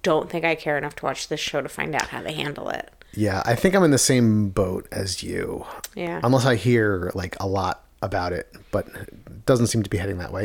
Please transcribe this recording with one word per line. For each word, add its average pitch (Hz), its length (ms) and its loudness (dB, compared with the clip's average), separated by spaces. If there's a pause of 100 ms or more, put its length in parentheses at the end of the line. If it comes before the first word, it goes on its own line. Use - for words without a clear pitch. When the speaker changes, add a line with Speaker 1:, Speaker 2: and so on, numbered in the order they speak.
Speaker 1:
don't 156 260 2
think 165 160 -2
I 165 100 2
care 156 220 -2
enough 143 200 -6
to - 80 -8
watch - 240 -4
this 151 100 -4
show - 220 -2
to 131 80 -6
find 151 260 -4
out 123 140 0
how 123 120 -8
they 92 120 -6
handle 143 360 -6
it. - 220 -8 (220)
Speaker 2:
Yeah, 101 320 0
I 120 100 2
think 185 180 2
I'm 190 100 6
in 160 80 6
the 135 60 6
same 110 520 4
boat 92 420 -2
as 92 320 -6
you. - 420 -6 (300)
Speaker 1:
Yeah. 170 280 -6
Speaker 2:
Unless 123 220 4
I 127 100 6
hear, 104 600 2
like, 90 240 -6
a 98 80 -4
lot 95 360 -2 (200)
about 92 300 -2
it, - 200 -8 (160)
but - 200 -2
it - 580 -16
doesn't 120 200 4
seem 113 140 0
to 101 80 -2
be - 80 0
heading 92 220 -2
that 82 120 -8
way. 92 140 -4